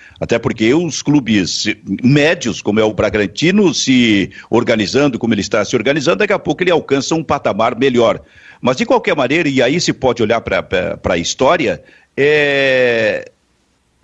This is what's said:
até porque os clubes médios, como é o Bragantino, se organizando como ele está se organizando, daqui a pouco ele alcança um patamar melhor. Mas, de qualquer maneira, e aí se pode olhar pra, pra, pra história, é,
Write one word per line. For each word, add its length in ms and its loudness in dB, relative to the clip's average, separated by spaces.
até 180 -2
porque 340 0
os 300 -2
clubes 640 0
médios, 580 2
como 180 0
é 40 4
o 100 0
Bragantino, 800 0
se 580 2
organizando 640 0
como 160 -2
ele 80 0
está 240 -2
se 100 -2
organizando, 420 0
daqui 160 0
a 40 2
pouco 240 -6
ele 80 0
alcança 460 0
um 80 -2
patamar 520 -2
melhor. 460 2
Mas, 160 0
de 80 -2
qualquer 300 0
maneira, 340 0
e 100 0
aí 220 2
se 100 0
pode 300 -2
olhar 200 0
pra, 200 -2
pra, 360 -4
pra 200 -2
história, 680 0
é, 1160 0